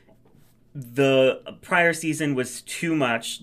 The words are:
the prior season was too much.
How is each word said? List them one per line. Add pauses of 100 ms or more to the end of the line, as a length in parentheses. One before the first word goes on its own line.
(760)
the
prior
season
was
too
much.